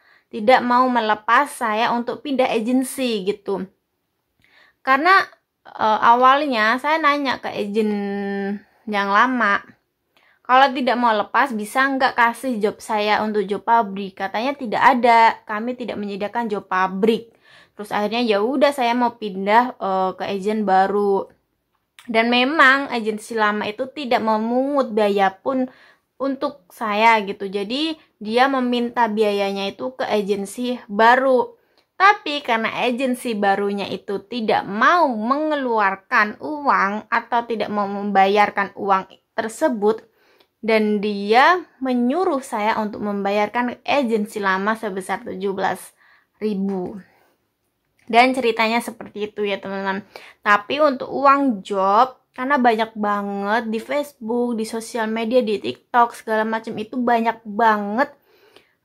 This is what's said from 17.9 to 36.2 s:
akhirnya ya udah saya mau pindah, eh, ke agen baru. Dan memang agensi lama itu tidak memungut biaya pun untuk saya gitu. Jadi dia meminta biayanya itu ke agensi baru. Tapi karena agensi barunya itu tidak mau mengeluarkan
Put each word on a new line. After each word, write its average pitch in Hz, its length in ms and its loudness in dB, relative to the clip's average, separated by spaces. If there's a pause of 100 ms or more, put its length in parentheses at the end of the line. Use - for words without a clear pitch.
akhirnya 208 320 -2
ya 208 160 2
udah 277 320 2
saya 240 240 0
mau 240 240 -2
pindah, 214 560 0
eh, 190 400 -2
ke 190 80 -8
agen 208 400 -4
baru. 196 640 2 (800)
Dan 233 240 2
memang 269 560 4
agensi 220 480 -6
lama 208 320 0
itu 214 240 -6
tidak 240 320 -2
memungut 233 720 0
biaya 202 320 2
pun 254 400 -4 (480)
untuk 269 560 -6
saya 220 480 2
gitu. 196 240 -8
Jadi 233 560 -4 (160)
dia 226 320 0
meminta 247 580 -2
biayanya 202 640 -2
itu 254 240 -10
ke - 160 -6
agensi 208 800 -4
baru. 240 640 4 (440)
Tapi 370 440 2
karena 226 400 -2
agensi 247 520 -2
barunya 202 560 0
itu 196 360 -8
tidak 214 400 -2
mau 269 440 2
mengeluarkan 233 1300 0